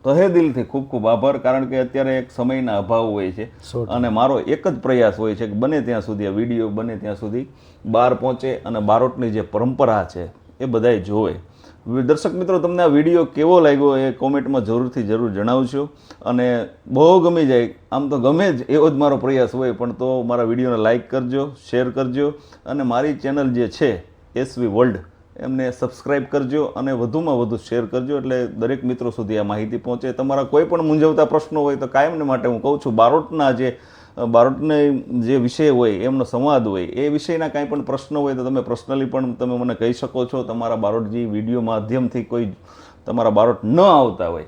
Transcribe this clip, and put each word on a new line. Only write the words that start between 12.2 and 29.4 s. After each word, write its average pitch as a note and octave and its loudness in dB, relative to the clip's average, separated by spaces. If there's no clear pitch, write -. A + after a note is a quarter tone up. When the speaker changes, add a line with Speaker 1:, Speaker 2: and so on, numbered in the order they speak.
Speaker 1:
મિત્રો, F3+ -2
તમને F3 0
આ E3+ 4
વીડિયો D#3 4
કેવો D#3+ 4
લાગ્યો C#3+ 4
એ C3 0
કોમેન્ટમાં C3+ -2
જરૂરથી B2 -2
જરૂર A2+ -2
જણાવજો. B2+ -2
અને B2 -2
બહુ D#3+ 6
ગમી E3 2
જાય, A#2+ 2
આમ C#3 -2
તો C#3+ -2
ગમે D#3+ 2
જ B2 -4
એવો D3+ 4
જ - -4
મારો C#3+ 2
પ્રયાસ B2 0
હોય, B2+ -2
પણ A#2 -4
તો B2+ -2
મારા A#2+ -2
વીડિયોને A#2+ 0
લાઈક A2+ 0
કરજો, C3+ -4
શેર B2+ 0
કરજો C3+ -2
અને C#3 -4
મારી B2+ 0
ચેનલ C3+ -2
જે A#2+ 0
છે A2+ -2
એસ B2+ -6
વી B2 -2
વર્લ્ડ G#2+ 2
એમને C3 -4
સબસ્ક્રાઇબ C3 -4
કરજો C#3+ 0
અને C3+ -4
વધુમાં C3 -2
વધુ A#2 -2
શેર A#2 -4
કરજો, B2+ -4
એટલે B2+ -2
દરેક B2 -4
મિત્રો A#2+ -2
સુધી G#2+ -4
આ G#2 0